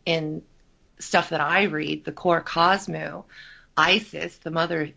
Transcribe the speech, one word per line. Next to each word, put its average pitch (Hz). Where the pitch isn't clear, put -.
in 160
stuff -
that 160
I 165
read. 151
The 147
core 165
Cosmo, 170
Isis, 175
the 165
mother 165
of 143